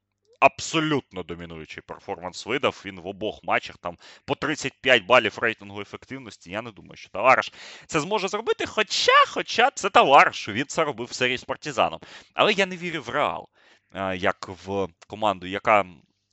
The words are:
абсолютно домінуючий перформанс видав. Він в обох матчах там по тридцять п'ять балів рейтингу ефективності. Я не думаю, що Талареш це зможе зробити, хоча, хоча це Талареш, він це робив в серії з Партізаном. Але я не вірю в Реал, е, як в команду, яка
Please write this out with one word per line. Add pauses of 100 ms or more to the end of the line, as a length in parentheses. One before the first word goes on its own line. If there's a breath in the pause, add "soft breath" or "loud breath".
(400)
абсолютно
домінуючий
перформанс
видав.
Він
в
обох
матчах
там (280 loud breath)
по
тридцять
п'ять
балів
рейтингу
ефективності.
Я
не
думаю,
що
Талареш (340 loud breath)
це
зможе
зробити,
хоча,
хоча
це
Талареш,
він
це
робив
в
серії
з
Партізаном. (340 loud breath)
Але
я
не
вірю
в
Реал, (440 soft breath)
е,
як (160)
в (200)
команду,
яка (480)